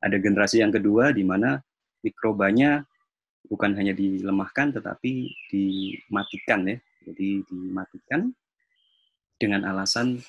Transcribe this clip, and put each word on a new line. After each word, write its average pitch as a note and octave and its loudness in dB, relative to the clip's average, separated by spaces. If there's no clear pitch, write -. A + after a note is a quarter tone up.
ada G2+ 0
generasi G2+ 4
yang G#2 4
kedua A2 4
di G#2 0
mana A2 2
mikrobanya A2 2
bukan G2+ -2
hanya G2 0
dilemahkan, G2 0
tetapi B2+ -6
dimatikan, G2 -2
ya. F#2+ -2
Jadi, F#2+ -4
dimatikan F#2 -6
dengan G2+ -2
alasan, A#2 -2